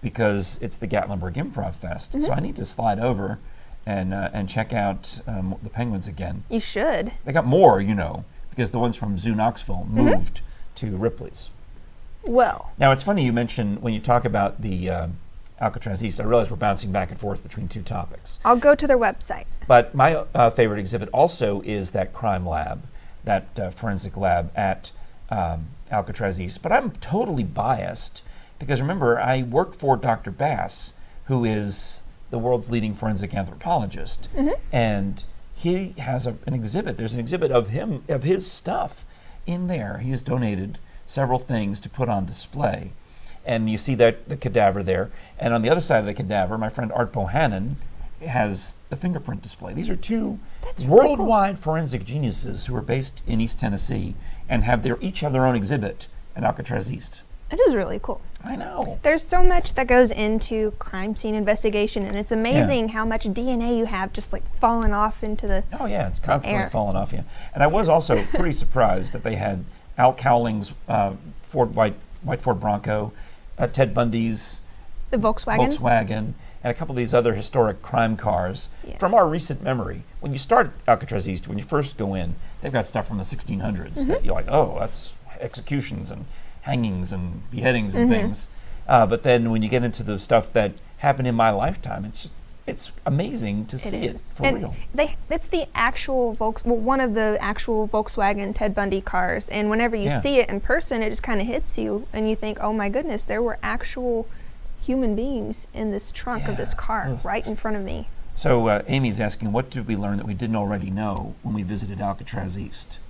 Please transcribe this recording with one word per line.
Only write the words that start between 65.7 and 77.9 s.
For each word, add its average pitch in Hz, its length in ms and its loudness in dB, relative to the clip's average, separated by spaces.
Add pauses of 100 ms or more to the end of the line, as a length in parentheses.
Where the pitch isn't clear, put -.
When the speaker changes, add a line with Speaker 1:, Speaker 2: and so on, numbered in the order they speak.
Speaker 1:
Oh 262 60 -2
yeah, 202 200 0
it's - 140 -2
constantly 143 420 2
Speaker 2:
air. - 60 -2
Speaker 1:
falling 104 260 0
off 98 180 0
you. - 120 -2 (280)
And 139 120 2
I - 20 6
was 175 220 4
also 143 360 4
Speaker 2:
<laughs> - 100 2
Speaker 1:
pretty 170 180 4
surprised 101 640 4
that - 100 -6
they 113 100 -2
had 98 300 -2 (340)
Al 127 160 8
Cowling's, 120 580 2 (160)
uh, 101 260 2 (280)
Ford 117 320 0
White, 107 220 2 (260)
White 127 180 -4
Ford 107 200 0
Bronco, 107 520 0 (460)
uh, 123 80 2
Ted 123 280 2
Bundy's 113 640 0 (500)
Speaker 2:
The 262 80 0
Volkswagen. - 580 2
Speaker 1:
Volkswagen, 110 580 2 (280)
and 123 80 0
a - 40 0
couple 160 180 -6
of 127 60 -2
these 117 140 0
other 120 220 4
historic 107 480 0
crime 113 340 2